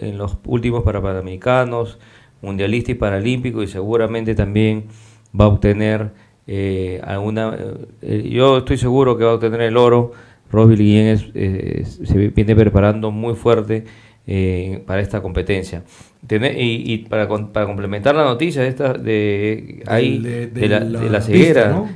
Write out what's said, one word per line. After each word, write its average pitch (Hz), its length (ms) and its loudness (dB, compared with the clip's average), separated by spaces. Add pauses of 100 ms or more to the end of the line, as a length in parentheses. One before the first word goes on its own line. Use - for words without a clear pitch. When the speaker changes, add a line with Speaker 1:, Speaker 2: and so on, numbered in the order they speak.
Speaker 1:
en 104 160 -8
los 101 260 -8
últimos 120 400 -2
para-, 101 160 0
panamericanos, 107 1000 -2 (440)
mundialista 98 500 -2
y 117 40 -4
paralímpico, 113 680 -2
y 98 40 -4
seguramente 110 680 -2
también 107 500 0 (540)
va 104 80 6
a - 20 6
obtener, 104 640 0 (340)
eh, 95 580 -6
alguna, 107 500 -4 (460)
eh, 107 300 -4
yo 131 280 4
estoy 127 200 -2
seguro 123 400 2
que 113 60 2
va 117 80 4
a - 20 2
obtener 113 260 0
el 113 160 0
oro. 120 360 6 (380)
Rosville 110 320 6
Guillén 104 260 4
es, 107 260 0
eh, 95 500 -4
se 117 320 -4
vi-, 104 120 2
viene 110 280 2
preparando 107 540 4
muy 113 240 -4
fuerte, 110 500 0 (420)
eh, 95 600 -2
para 95 140 -2
esta 101 200 -4
competencia. 92 600 -4 (440)
Tene-, 107 320 0
y, 117 320 -2
y 110 80 -2
para 110 300 -4
con-, 104 240 -4
para 107 140 -2
complementar 101 480 -2
la 151 100 2
noticia 139 380 -2
de 127 60 0
esta, 131 260 -2
de, 107 840 -2
Speaker 2:
Del, - 80 -20
Speaker 1:
ahí, 123 320 0
Speaker 2:
de, 120 280 -6
Speaker 1:
de 107 220 -2
la, 104 120 2
Speaker 2:
de 113 60 -2
Speaker 1:
de 113 180 -4
la 113 60 -2
Speaker 2:
la 104 100 0
Speaker 1:
ceguera, 135 440 6
Speaker 2:
vista, 104 60 4
¿no? 202 260 -2